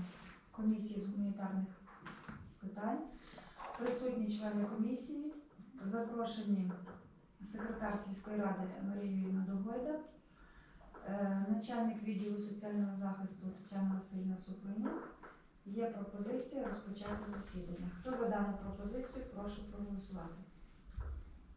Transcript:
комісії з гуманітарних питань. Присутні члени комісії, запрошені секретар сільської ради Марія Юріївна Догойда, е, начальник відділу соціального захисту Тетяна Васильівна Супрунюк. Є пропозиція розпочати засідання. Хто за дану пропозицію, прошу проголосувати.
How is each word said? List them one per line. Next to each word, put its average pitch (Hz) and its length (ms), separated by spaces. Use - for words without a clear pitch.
комісії 214 500
з 196 80
гуманітарних 190 580
питань. 214 380
Присутні 247 580
члени 208 280
комісії, 277 680
запрошені 208 840
секретар 214 540
сільської 208 380
ради 190 260
Марія 202 240
Юріївна 190 380
Догойда, 247 500
е, 196 420
начальник 220 540
відділу 208 360
соціального 208 580
захисту 190 500
Тетяна 190 460
Васильівна 190 440
Супрунюк. 208 800
Є 220 200
пропозиція 214 840
розпочати 208 680
засідання. 180 520
Хто 254 120
за 226 180
дану 202 340
пропозицію, 214 600
прошу 208 280
проголосувати. 190 760